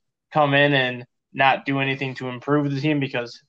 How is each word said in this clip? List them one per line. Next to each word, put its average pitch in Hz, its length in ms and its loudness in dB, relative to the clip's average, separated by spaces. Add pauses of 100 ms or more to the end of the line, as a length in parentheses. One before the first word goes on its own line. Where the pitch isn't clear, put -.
(320)
come 147 200 2
in 143 220 4
and 127 320 -2 (260)
not 135 320 2
do 139 160 -2
anything 135 360 -4
to 127 120 -8
improve 143 420 -2
the 139 100 -4
team 147 200 0
because 127 480 -6